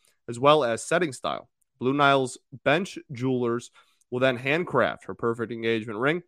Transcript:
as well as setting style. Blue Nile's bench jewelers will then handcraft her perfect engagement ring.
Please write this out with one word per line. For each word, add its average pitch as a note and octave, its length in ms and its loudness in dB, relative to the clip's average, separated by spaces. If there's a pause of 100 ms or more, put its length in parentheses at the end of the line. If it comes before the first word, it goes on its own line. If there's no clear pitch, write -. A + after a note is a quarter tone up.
(280)
as A#2+ 100 -10
well C#3+ 240 6
as A#2 220 -2
setting E3 280 0
style. C#2 360 -6 (320)
Blue B2 120 0
Nile's C#3 460 2 (260)
bench E3 340 0 (120)
jewelers B2 600 -2 (380)
will B2 100 -4
then C3 160 2
handcraft C3 720 0
her F#2+ 80 -10
perfect A#2 360 -4
engagement A2+ 480 -2
ring. D#3 300 0